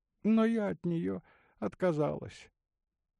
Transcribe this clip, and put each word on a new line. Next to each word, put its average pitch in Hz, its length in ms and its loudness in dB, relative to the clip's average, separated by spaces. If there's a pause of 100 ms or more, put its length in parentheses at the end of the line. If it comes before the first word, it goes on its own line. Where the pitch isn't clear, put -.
(240)
но 220 200 4
я 220 260 0
от 170 140 -8
неё 175 380 -2 (380)
отказалась. 151 920 -2 (680)